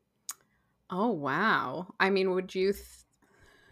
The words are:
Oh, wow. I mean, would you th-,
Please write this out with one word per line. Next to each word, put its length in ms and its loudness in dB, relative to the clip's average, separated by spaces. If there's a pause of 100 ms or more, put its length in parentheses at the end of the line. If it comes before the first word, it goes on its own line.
(880)
Oh, 220 0
wow. 800 0 (120)
I 80 4
mean, 220 4
would 240 -2
you 180 2
th-, 120 -10 (880)